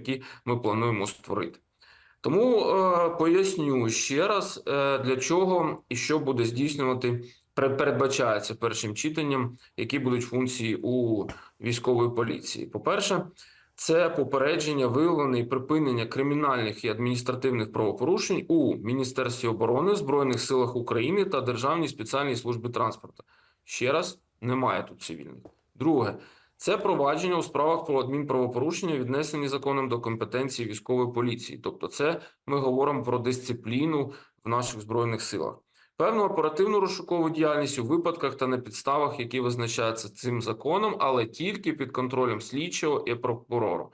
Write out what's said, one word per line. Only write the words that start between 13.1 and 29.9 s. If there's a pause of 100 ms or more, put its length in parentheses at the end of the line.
це
попередження,
виявлення
і
припинення
кримінальних
і
адміністративних
правопорушень
у
Міністерстві
оборони,
Збройних
силах
України
та
Державній
спеціальній
службі
транспорту. (400)
Ще
раз, (220)
немає
тут
цивільних. (320)
Друге, (380)
це
провадження
у
справах
про
адмінправопорушення,
віднесені
законом
до